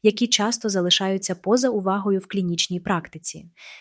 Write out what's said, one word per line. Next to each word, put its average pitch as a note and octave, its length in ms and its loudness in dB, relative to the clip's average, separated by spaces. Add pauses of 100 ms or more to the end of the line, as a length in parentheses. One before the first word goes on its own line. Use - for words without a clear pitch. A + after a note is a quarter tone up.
які G#3+ 240 4
часто A3+ 420 0
залишаються F#3+ 640 0
поза B3 340 2
увагою G3 500 0
в F#3+ 80 -8
клінічній F3 520 -2
практиці. E3+ 640 -6 (360)